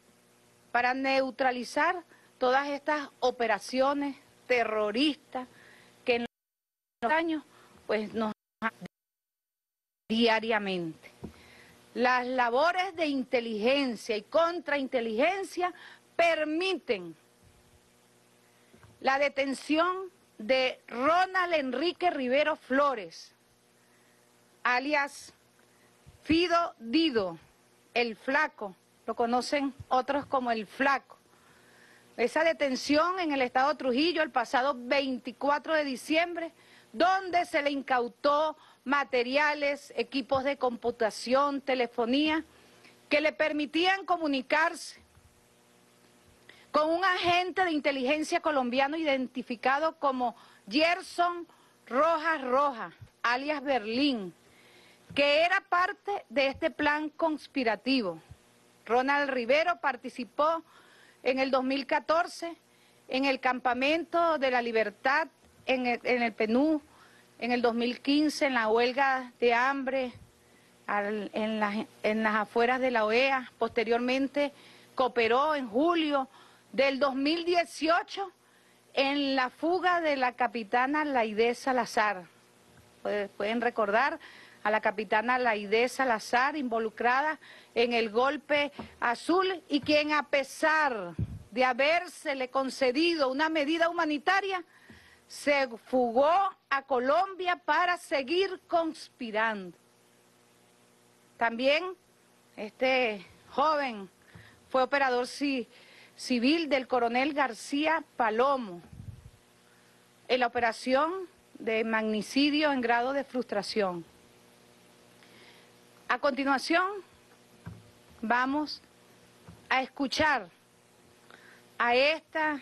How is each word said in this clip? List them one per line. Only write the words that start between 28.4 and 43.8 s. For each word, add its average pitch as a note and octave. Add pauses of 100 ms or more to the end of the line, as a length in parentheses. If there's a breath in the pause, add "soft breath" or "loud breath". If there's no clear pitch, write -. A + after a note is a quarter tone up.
lo A3+
conocen B3 (160)
otros C4
como B3
el A3
Flaco. C4+ (1000 soft breath)
Esa B3
detención D#4
en D#4+
el C4+
estado C4
Trujillo D4
el A#3+
pasado B3+
veinticuatro C4
de D4+
diciembre, E4 (400 loud breath)
donde F4
se D4+
le C#4+
incautó C#4+ (300 loud breath)
materiales, C#4+
equipos B3+
de F#3+
computación, A#3+
telefonía, C4 (640 loud breath)
que D4
le D4+
permitían D#4+